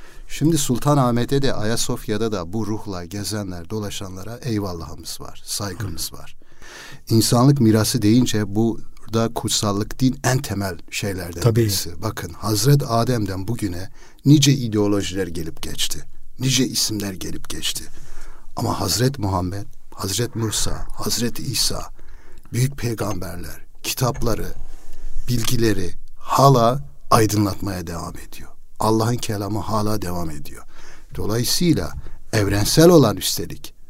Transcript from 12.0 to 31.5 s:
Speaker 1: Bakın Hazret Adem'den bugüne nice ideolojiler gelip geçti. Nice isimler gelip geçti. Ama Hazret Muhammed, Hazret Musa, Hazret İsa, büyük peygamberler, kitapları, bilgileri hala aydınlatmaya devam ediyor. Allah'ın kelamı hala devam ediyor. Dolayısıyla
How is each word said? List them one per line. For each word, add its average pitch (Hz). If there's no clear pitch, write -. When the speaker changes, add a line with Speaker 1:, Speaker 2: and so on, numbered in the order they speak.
Speaker 1:
Bakın 98
Hazret 110
Adem'den 110
bugüne 98
nice 143
ideolojiler 101
gelip 82
geçti. -
Nice 127
isimler 104
gelip 82
geçti. -
Ama 104
Hazret 104
Muhammed, 95
Hazret -
Musa, 110
Hazret -
İsa, -
büyük 135
peygamberler, 92
kitapları, 117
bilgileri 110
hala 131
aydınlatmaya 101
devam 82
ediyor. -
Allah'ın 110
kelamı 104
hala 104
devam 87
ediyor. -
Dolayısıyla 107